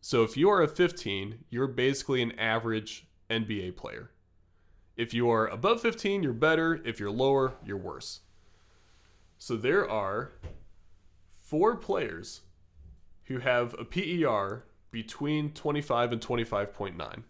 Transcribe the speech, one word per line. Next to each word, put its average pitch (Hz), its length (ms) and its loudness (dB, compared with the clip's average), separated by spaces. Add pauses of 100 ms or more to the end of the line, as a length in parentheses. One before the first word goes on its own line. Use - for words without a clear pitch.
So 120 220 4
if 110 160 2
you 170 100 6
are 196 140 6
a 147 60 4
fifteen, 110 800 -2
you're 127 160 0
basically 127 560 0
an 117 160 -2
average 110 680 -2 (220)
N 113 160 0
B 101 240 -4
A - 20 -6
player. - 400 -12 (880)
If 117 160 -4
you 120 180 4
are 110 160 4
above 196 360 0
fifteen, 202 400 0
you're 135 100 0
better. 160 540 2
If 113 120 -4
you're 101 120 -4
lower, 131 420 4 (120)
you're 101 120 -6
worse. 90 440 -10 (1160)
So - 180 -4
there 139 320 2
are 107 440 -2 (1040)
four 196 380 2
players 151 640 -6 (840)
who 131 140 -6
have 123 400 2
a 117 60 -6
P 175 360 -2
E 156 40 4
R 107 400 0 (260)
between 147 600 -4
twenty-five 143 600 0
and 113 80 -2
twenty-five 113 540 -2
point 95 220 -6
nine. 78 340 -10